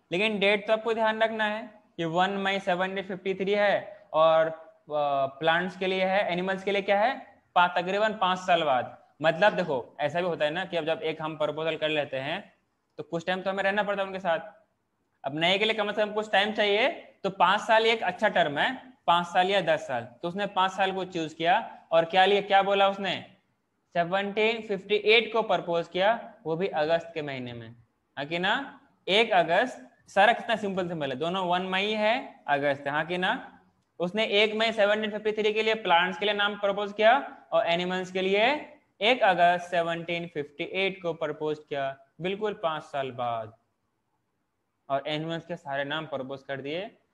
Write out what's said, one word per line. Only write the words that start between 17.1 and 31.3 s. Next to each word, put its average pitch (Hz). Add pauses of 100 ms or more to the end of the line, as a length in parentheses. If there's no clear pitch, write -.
पाँच 190
साल 226
एक 226
अच्छा 185
term 160
है, 254 (140)
पाँच 175
साल 185
या 196
दस 156
साल। 123
तो -
उसने 202
पाँच 190
साल 190
को 185
choose 165
किया 185
और 165
क्या 185
लिया, 202
क्या 196
बोला 196
उसने, 196 (580)
सेवनटीन 202
फिफ्टी 196
एट 214
को 226
प्रपोज 170
किया, 202 (120)
वो 143
भी 190
अगस्त 165
के 156
महीने 127
में। 117 (400)
हाँ 139
कि 165
ना? 226 (280)
एक 220
अगस्त, 185 (180)
सारा 208
कितना 226
सिंपल 190
सिंपल 151
है, 127
दोनों 175